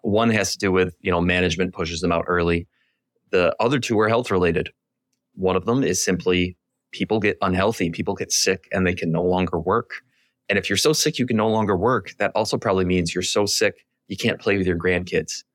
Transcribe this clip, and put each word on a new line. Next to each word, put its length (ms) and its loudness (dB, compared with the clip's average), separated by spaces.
one 280 2
has 220 2
to 60 -8
do 140 0
with, 280 2
you 120 -2
know, 100 2
management 520 0
pushes 280 -6
them 100 0
out 160 0
early. 400 0
The 280 2
other 200 2
two 200 0
are 100 2
health 220 0
related. 380 0
One 200 0
of 100 -2
them 180 2
is 200 0
simply 540 0
people 300 -2
get 200 0
unhealthy, 480 0
people 260 -4
get 180 -6
sick, 400 -2
and 120 0
they 80 2
can 180 -4
no 120 0
longer 340 0
work. 340 -2
And 100 0
if 100 -6
you're 80 0
so 160 2
sick 260 -2
you 60 0
can 120 0
no 120 2
longer 280 2
work, 420 0
that 160 0
also 220 0
probably 280 0
means 280 0
you're 80 -2
so 240 0
sick 400 -2
you 100 -8
can't 220 -2
play 180 0
with 100 0
your 100 0
grandkids. 640 -2